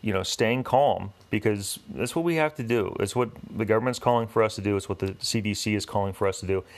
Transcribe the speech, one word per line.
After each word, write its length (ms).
you 100
know, 120
staying 400
calm, 480
because 480
that's 280
what 80
we 100
have 220
to 80
do. 340
It's 160
what 140
the 160
government's 360
calling 260
for 160
us 140
to 40
do. 160
It's 120
what 100
the 220
C 200
D 140
C 220
is 100
calling 280
for 120
us 140
to 80
do. 160